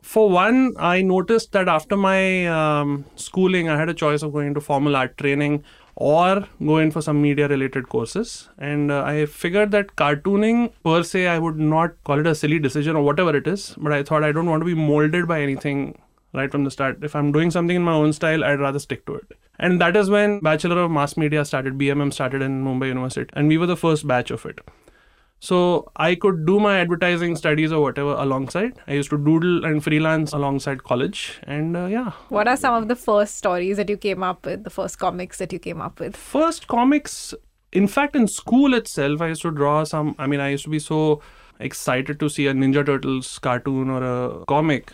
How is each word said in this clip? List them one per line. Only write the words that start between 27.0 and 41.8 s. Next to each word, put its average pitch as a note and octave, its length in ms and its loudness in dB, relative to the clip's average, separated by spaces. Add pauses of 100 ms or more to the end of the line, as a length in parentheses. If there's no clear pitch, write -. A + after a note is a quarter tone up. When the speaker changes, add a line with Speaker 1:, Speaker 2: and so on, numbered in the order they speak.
Speaker 1:
studies D#3 360 0
or D#3 80 2
whatever C#3+ 340 0
alongside. C3+ 600 -2 (120)
I C#3+ 80 -6
used C#3+ 160 -2
to D3+ 80 0
doodle D#3+ 460 2
and D3+ 200 0
freelance D#3+ 480 0
alongside C#3 500 -4
college, - 640 -4
and, D#3 320 -4
uh, F3+ 100 -4
yeah. A3 240 -4 (180)
Speaker 2:
What G#3 200 0
are B3+ 80 2
some B3+ 180 0
of A3+ 140 -2
the A#3+ 80 -2
first G#3 400 0
stories F#3 420 -2
that G3 100 -2
you G#3 80 -2
came F#3+ 260 -4
up F#3 240 -6
with, F#3+ 180 -8
the - 60 -12
first - 280 -8
comics F3+ 400 -4
that F#3 140 -6
you F#3 60 -8
came E3+ 220 -10
up - 200 -10
with? E3+ 160 -10
Speaker 1:
First D#4 520 -2
comics, C4+ 640 0 (380)
in G3 140 2
fact, C#4+ 300 0
in A#3+ 120 4
school C4 460 2
itself, D3 480 -2
I E3 60 -2
used D#3+ 140 -6
to E3+ 80 -2
draw D3 340 2
some, D3+ 340 -4
I C#3 80 -4
mean, C#3+ 140 0
I C#3 100 -2
used C#3 140 -4
to D3+ 60 -10
be D#3 80 -2
so D3+ 420 0 (400)
excited C3 600 -4